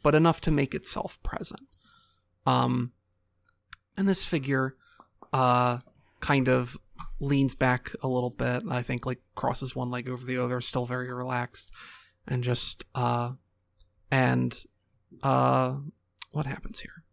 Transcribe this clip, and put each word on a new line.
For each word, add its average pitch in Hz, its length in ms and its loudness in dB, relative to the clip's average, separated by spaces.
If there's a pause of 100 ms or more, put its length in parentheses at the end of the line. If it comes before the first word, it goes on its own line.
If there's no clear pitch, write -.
but 147 120 6
enough 160 280 6
to - 80 2
make 139 240 2
itself - 480 -6
present. - 400 -6 (840)
Um, 127 480 0 (1040)
and 196 100 0
this 190 160 2
figure, 135 520 0 (580)
uh, 123 460 4 (420)
kind 139 260 4
of 127 300 2 (440)
leans 139 340 2
back 127 380 0 (100)
a - 60 -2
little 127 200 0
bit, 123 400 -2
I 123 140 -2
think, 123 240 -6
like, 127 160 -4 (120)
crosses 131 400 -2
one 127 160 -4
leg 123 200 -6
over 127 160 -10
the 127 100 -4
other, 123 240 -2
still 123 240 -2
very 127 260 -4
relaxed, 123 640 -6 (560)
and 123 160 -2
just, - 400 0 (100)
uh, 120 380 0 (760)
and, 127 440 2 (680)
uh, 131 540 2 (560)
what 151 120 -2
happens - 360 -8
here? - 320 -16